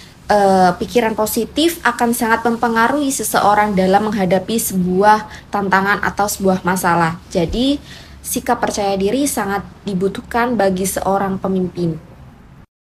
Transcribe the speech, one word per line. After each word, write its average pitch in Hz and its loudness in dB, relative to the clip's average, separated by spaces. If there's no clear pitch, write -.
Eh, 190 4
pikiran 220 0
positif 240 -2
akan 240 0
sangat 226 0
mempengaruhi 240 0
seseorang 208 0
dalam 196 2
menghadapi 190 0
sebuah 190 2
tantangan 196 0
atau 202 -2
sebuah 190 0
masalah. 170 0
Jadi, 233 0
sikap 240 -4
percaya 196 -2
diri 214 0
sangat 196 -2
dibutuhkan 208 -2
bagi 196 0
seorang 196 -2
pemimpin. 180 -2